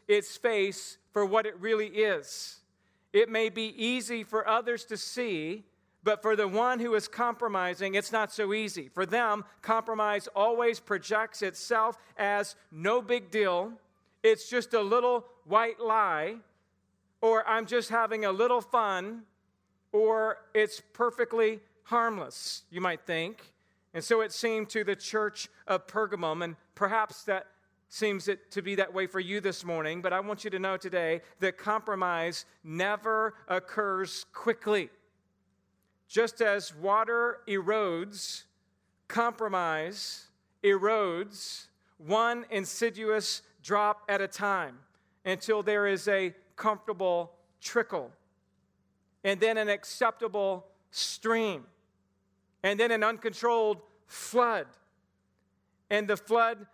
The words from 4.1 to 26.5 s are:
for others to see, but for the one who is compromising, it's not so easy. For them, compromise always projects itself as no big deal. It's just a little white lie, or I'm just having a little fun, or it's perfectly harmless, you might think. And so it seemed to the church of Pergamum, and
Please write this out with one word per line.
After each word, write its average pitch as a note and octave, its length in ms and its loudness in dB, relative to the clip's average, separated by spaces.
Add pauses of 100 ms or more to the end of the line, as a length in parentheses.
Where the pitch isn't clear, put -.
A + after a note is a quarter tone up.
for G#3+ 240 -2
others A#3 380 0
to A3 100 -8
see, G3+ 680 -6 (380)
but G#3 200 2
for G#3+ 120 2
the G#3 140 2
one A#3 320 2
who A#3 160 0
is G3+ 100 0
compromising, G3 880 -2
it's G3+ 160 0
not G#3+ 220 0
so G3+ 200 -2
easy. G3+ 360 -4
For F#3 180 -2
them, G#3+ 380 0 (160)
compromise A3 720 0
always A#3 460 2
projects G#3+ 640 -2
itself A3 540 0 (200)
as G3+ 400 0 (160)
no G3 280 2
big G#3+ 300 -2
deal. G3 440 2 (500)
It's A3 240 6
just A#3+ 260 0
a A3 80 4
little A#3+ 420 2 (200)
white A3 340 2
lie, G#3+ 600 0 (800)
or A3+ 280 4
I'm A3+ 180 2
just A3+ 240 -2
having A3 340 0
a G3 80 2
little A#3+ 280 2
fun, G#3+ 640 -2 (680)
or A3 460 4 (160)
it's G#3+ 280 2 (100)
perfectly A3+ 680 0 (240)
harmless, A3 840 -2
you F3 100 -8
might F3 260 -2
think. E3+ 460 -4 (420)
And E3 80 -6
so A3+ 200 4
it G#3 100 -4
seemed A3 380 -2
to G#3+ 120 -2
the G3 140 -2
church G#3 520 -4 (200)
of F#3 180 0
Pergamum, F3 560 -4
and E3+ 140 -8 (180)